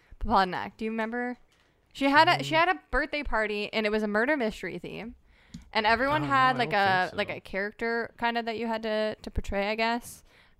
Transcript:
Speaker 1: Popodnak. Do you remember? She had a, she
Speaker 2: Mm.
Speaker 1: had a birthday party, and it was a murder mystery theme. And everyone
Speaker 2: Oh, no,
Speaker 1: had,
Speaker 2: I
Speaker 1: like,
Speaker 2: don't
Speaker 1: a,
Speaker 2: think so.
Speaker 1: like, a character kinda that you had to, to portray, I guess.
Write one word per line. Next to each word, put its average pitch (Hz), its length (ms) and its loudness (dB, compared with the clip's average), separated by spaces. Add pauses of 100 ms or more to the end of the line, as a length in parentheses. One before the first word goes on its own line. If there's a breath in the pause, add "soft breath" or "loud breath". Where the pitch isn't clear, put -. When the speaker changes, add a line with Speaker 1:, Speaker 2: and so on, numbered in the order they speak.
(180 soft breath)
Speaker 1:
Popodnak. 190 580 0
Do 226 80 -6
you 220 60 -2
remember? 240 480 -4 (540 soft breath)
She 277 140 0
had 294 220 8
a, 349 140 4
she - 120 -2
Speaker 2:
Mm. 320 40 4
Speaker 1:
had 339 120 4
a 339 100 -2 (100)
birthday 294 320 -2
party, 208 500 -2
and 214 140 0
it 208 60 -2
was 214 100 2
a 214 60 -2
murder 226 280 2
mystery 214 440 -4
theme. 214 340 -12 (600 loud breath)
And 214 120 2
everyone 269 360 4
Speaker 2:
Oh, 294 40 -2
no, 277 40 -2
Speaker 1:
had, 262 260 4
Speaker 2:
I - 20 0
Speaker 1:
like, 226 120 0
Speaker 2:
don't 202 100 2
Speaker 1:
a, 190 240 4
Speaker 2:
think 175 60 -2
so. - 60 -12
Speaker 1:
like, 202 140 -2
a 143 100 -8
character 226 800 -4
kinda 233 240 -2
that 226 160 -6
you 233 80 -4
had 226 160 -4
to, 214 380 -2
to - 100 -12
portray, 202 400 -2
I 220 40 -2
guess. 226 480 -2 (380 soft breath)